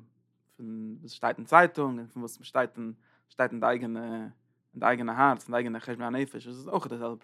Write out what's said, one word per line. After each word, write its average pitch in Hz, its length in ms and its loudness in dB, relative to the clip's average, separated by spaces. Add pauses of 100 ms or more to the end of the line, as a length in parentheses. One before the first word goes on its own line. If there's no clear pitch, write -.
(560)
פון, 110 440 -10
וואס 120 120 -18
שטייט - 260 -2
אין 117 80 -12
צייטונג, 156 520 6
און 117 80 -10
פון 120 160 -10
וואס 113 200 -10
שטייט 127 340 -2
אין, 113 160 -8 (360)
שטייט - 240 -2
אין 120 80 -6
דער 120 100 4
אייגענע, 117 300 -2
אין 113 800 -12
דער 110 80 4
אייגענע 120 240 2
הארץ, 131 300 4
אין - 80 -14
דער 120 60 0
אייגענע 117 240 0
חשבון 120 360 -6
נפש, 135 300 -4
דאס 123 100 -12
איז 135 120 -14
אויך 165 180 0
דערזעלבע 117 380 -6